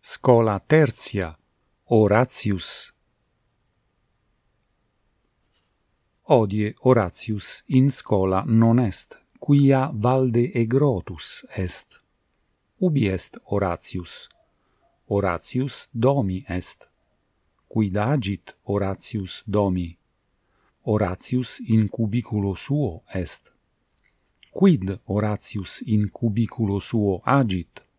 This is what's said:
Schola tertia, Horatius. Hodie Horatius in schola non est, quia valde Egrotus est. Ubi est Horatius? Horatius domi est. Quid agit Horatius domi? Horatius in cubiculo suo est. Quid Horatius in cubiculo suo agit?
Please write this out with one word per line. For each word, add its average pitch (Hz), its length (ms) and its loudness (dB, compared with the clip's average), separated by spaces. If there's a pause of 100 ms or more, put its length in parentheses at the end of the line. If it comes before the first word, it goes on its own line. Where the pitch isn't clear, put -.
Schola 113 640 2
tertia, 113 680 0 (540)
Horatius. 107 1000 2 (3250)
Hodie 107 520 2 (100)
Horatius 107 840 0
in 135 240 4
schola 95 560 0
non 113 320 4
est, - 400 -4 (200)
quia 139 540 4
valde 120 600 2
Egrotus 117 920 -2 (100)
est. - 480 -6 (760)
Ubi 143 300 2
est - 280 -6 (140)
Horatius? 90 760 -4 (840)
Horatius 101 840 -4
domi 117 560 0
est. - 400 -8 (800)
Quid 101 280 -2
agit 104 680 -4
Horatius 98 840 -6
domi? 92 520 0 (880)
Horatius 107 800 -2
in 110 240 2
cubiculo 107 640 -2
suo 135 480 -4 (100)
est. - 400 -8 (1000)
Quid 101 480 2 (100)
Horatius 104 760 -4
in 104 260 2
cubiculo 107 680 -2
suo 101 420 -2
agit? 113 600 -2 (140)